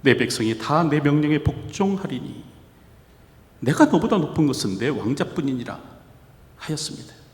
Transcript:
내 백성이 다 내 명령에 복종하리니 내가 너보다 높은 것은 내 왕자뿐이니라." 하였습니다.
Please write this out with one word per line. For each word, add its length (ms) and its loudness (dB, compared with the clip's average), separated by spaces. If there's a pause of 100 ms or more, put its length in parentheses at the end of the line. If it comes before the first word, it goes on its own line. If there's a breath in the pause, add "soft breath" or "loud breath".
내 160 6
백성이 400 0
다 260 0
내 160 2
명령에 440 2
복종하리니 1000 -4 (1160)
내가 260 4
너보다 320 2
높은 300 2
것은 320 -2
내 100 0
왕자뿐이니라." 920 -4 (800)
하였습니다. 560 -10 (200)